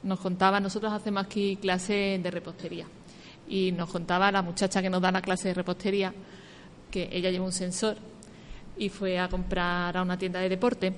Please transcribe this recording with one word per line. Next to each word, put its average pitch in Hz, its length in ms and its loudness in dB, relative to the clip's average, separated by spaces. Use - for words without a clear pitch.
nos 190 160 0
contaba, 190 400 4
nosotros 202 340 0
hacemos 208 320 -2
aquí 196 340 0
clases 196 600 0
de 175 100 -2
repostería, 170 540 -8
y 185 240 2
nos 175 180 -2
contaba 180 420 4
la 196 100 4
muchacha 180 400 2
que 185 80 2
nos 180 120 2
da 185 100 6
la 185 100 2
clase 185 260 0
de 180 80 2
repostería 185 580 0
que 180 200 -4
ella 180 200 0
lleva 180 140 0
un 185 60 -4
sensor 185 440 -2
y 202 120 0
fue 185 300 0
a 180 80 2
comprar 180 680 0
a 185 60 2
una 180 140 0
tienda 180 220 -2
de 185 100 2
deporte 190 480 2